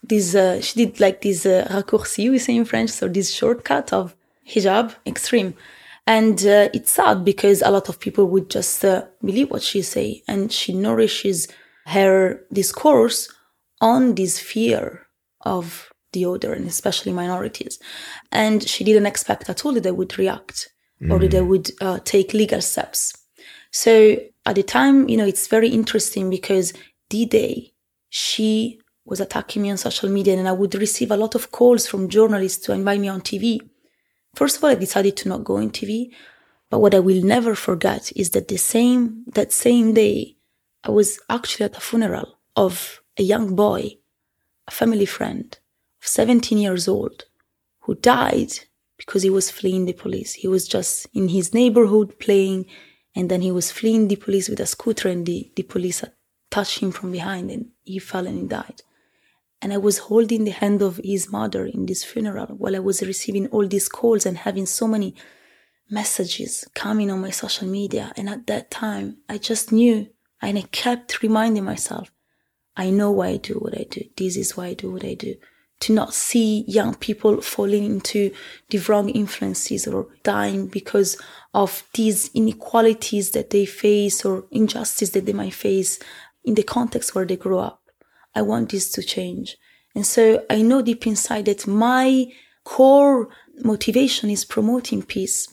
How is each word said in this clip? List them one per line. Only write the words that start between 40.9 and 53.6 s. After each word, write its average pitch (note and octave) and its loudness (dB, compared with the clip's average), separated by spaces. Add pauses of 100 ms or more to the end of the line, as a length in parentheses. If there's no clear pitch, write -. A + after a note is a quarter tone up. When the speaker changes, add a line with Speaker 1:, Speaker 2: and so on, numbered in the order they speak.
Speaker 1:
was G#3 2 (100)
actually A3+ -4
at G3+ -8
a - -18
funeral - -4 (180)
of F3+ -2 (160)
a G#3 0
young G3+ 0
boy, G#3 0 (720)
a - -18
family A3 0
friend - -8 (440)
of - -12
seventeen A3+ 2
years F#3 -2
old, - -4 (560)
who - -6
died - 2 (460)
because - -4
he F#3+ 2
was F#3+ 0
fleeing F#3 -2
the F3+ -4
police. F#3+ -8
He - -8
was F#3 0
just - -4
in F#3+ 0
his F3+ 0
neighborhood G#3+ 4
playing, F#3+ 0 (480)
and F3+ -2
then F#3 -2
he F#3 0
was F3+ -2